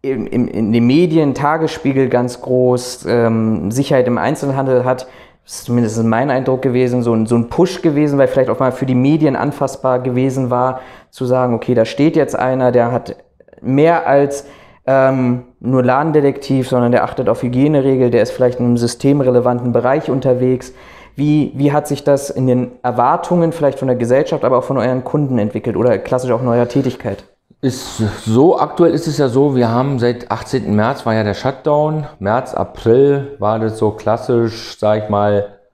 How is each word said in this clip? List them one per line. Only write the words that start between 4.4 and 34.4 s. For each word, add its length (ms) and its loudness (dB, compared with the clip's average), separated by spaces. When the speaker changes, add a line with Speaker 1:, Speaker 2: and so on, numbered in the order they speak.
Speaker 1:
hat, 200 -2
ist 200 -18
zumindest 380 0
mein 280 0
Eindruck 320 -2
gewesen, 400 0
so 120 0
ein, 120 0
so 100 0
ein 140 0
Push 320 0
gewesen, 360 0
weil 80 4
vielleicht 220 0
auch 100 -2
mal 140 0
für 140 -4
die 80 0
Medien 420 2
anfassbar 640 -2
gewesen 480 -2
war, 320 -2
zu 160 -8
sagen, 280 0
„Okay, 200 -2
da 100 4
steht 320 0
jetzt 180 0
einer, 380 0
der 200 2
hat 240 -6
mehr 460 2
als, 400 2
ähm, 560 2
nur 240 0
Ladendetektiv, 880 0
sondern 220 2
der 120 2
achtet 240 -4
auf 140 -2
Hygieneregel, 680 2
der 120 2
ist 80 -2
vielleicht 280 0
in 60 -2
einem 140 4
systemrelevanten 960 2
Bereich 380 0
unterwegs.“ 640 0
Wie, 420 0
wie 160 2
hat 140 0
sich 180 -6
das 260 2
in 160 -2
den 240 0
Erwartungen 680 0
vielleicht 260 -2
von 100 -4
der 100 2
Gesellschaft, 460 0
aber 120 2
auch 80 0
von 140 -2
euren 260 -2
Kunden 340 -2
entwickelt 380 -4
oder 220 2
klassisch 320 -2
auch 100 0
neuer 280 0
Tätigkeit? 560 -4
Speaker 2:
Ist 360 -6
so, 340 4
aktuell 360 2
ist 120 -4
es 120 -4
ja 100 2
so, 260 2
wir 140 2
haben 300 0
seit 320 -2
achtzehnten 460 -4
März 280 -2
war 80 0
ja 120 0
der 100 -2
Shutdown. 720 -2
März, 360 -2
April 840 2
war 200 0
das 180 -4
so 140 0
klassisch, 880 -2